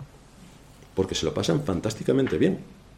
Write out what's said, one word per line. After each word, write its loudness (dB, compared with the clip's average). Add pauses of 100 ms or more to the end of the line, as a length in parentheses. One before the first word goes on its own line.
(1000)
porque 0
se -2
lo 0
pasan 0
fantásticamente 0
bien. 2 (380)